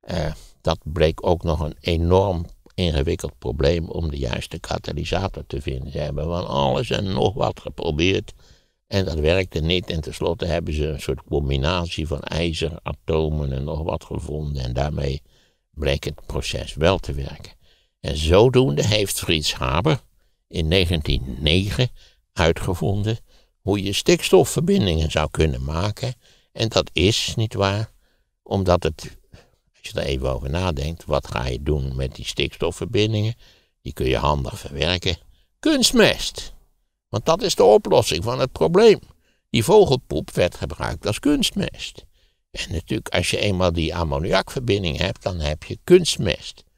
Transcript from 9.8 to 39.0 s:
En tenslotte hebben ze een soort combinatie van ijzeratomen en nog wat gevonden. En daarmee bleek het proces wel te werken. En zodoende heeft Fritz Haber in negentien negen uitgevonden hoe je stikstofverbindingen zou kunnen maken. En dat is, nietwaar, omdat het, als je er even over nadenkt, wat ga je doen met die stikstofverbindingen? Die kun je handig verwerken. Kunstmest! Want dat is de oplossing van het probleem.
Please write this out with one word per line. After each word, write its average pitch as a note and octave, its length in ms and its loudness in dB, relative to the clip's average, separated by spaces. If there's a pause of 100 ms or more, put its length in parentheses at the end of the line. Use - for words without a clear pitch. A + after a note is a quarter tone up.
En E2 100 -4
tenslotte - 460 -4
hebben E2 280 -2
ze D2+ 120 0
een D2 140 -4
soort - 280 -4
combinatie D2+ 760 -2
van D2+ 160 -6
ijzeratomen D#2 1300 -2
en C2 120 -4
nog D#2 180 -6
wat D#2+ 220 -6
gevonden. D2 580 -6
En B1 100 -6
daarmee C#2 500 -4 (480)
bleek D2 340 -2
het D2 220 -8
proces - 480 -6
wel F2 240 2
te - 140 -6
werken. C#2 400 -8 (480)
En C#2+ 160 -4
zodoende B2 680 4
heeft G#2+ 320 2
Fritz D#2 340 0
Haber F2+ 480 0 (480)
in D#2+ 200 -2
negentien D2+ 720 0
negen F#2+ 520 0 (420)
uitgevonden G#2 840 0 (420)
hoe G2 220 0
je G2 100 -2
stikstofverbindingen E3 1160 4
zou D#2 200 0
kunnen C#2 340 0
maken. G2 500 -4 (380)
En A2+ 160 -2
dat - 240 2
is, - 440 2
nietwaar, G#2 540 -2 (520)
omdat F#2 400 2
het, - 360 -6 (540)
als - 200 -18
je - 80 -4
er - 60 -4
even C2 240 -2
over C2+ 200 -6
nadenkt, E2 540 -4
wat C#2 220 -2
ga A#1+ 200 -4
je B1+ 160 -4
doen C#2 340 -2
met C2 180 -4
die - 120 -12
stikstofverbindingen? G#2 1080 -2 (480)
Die C2+ 100 -10
kun B1+ 140 -4
je B1+ 100 2
handig C#2 420 0
verwerken. E2+ 580 -2 (420)
Kunstmest! - 960 2 (540)
Want A2 160 -4
dat F3 180 2
is F3+ 120 0
de G2 100 4
oplossing A#2 600 4
van B2 160 -4
het C3+ 120 0
probleem. G#3 460 6 (520)